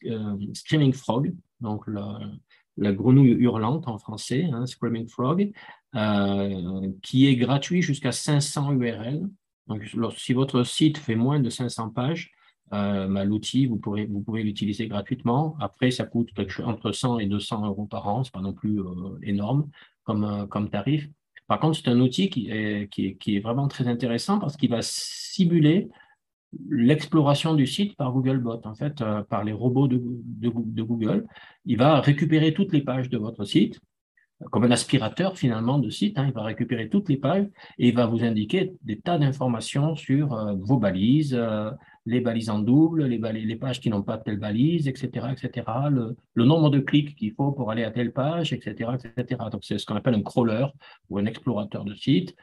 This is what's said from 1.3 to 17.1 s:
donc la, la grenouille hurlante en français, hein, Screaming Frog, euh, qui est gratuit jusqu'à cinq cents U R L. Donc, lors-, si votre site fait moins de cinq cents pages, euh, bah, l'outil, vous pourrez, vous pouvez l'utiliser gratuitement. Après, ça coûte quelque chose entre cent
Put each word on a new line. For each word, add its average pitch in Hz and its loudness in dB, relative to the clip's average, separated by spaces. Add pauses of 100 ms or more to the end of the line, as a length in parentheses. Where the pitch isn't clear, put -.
donc 107 -6
la, 104 -8 (580)
la 101 2
grenouille 123 8
hurlante 117 2
en 110 -6
français, 123 -4
hein, 117 -4
Screaming 117 -4
Frog, 175 0 (440)
euh, 98 0 (120)
qui 135 4
est 135 6
gratuit 143 2
jusqu'à 143 0
cinq 143 0
cents 143 -2
U 123 0
R 107 -8
L. 156 -6 (380)
Donc, 107 -8
lors-, 110 -2
si - -4
votre 127 2
site 151 2
fait - -4
moins 131 2
de 117 2
cinq 123 -4
cents 113 -6
pages, 143 -4 (420)
euh, 101 -2
bah, 98 0
l'outil, 107 0
vous 113 -2
pourrez, 107 -4
vous 101 -6
pouvez 110 -4
l'utiliser 104 -4
gratuitement. 120 -2
Après, 123 0
ça 123 -4
coûte 117 -4
quelque 101 -6
chose - -8
entre 113 -4
cent 120 -2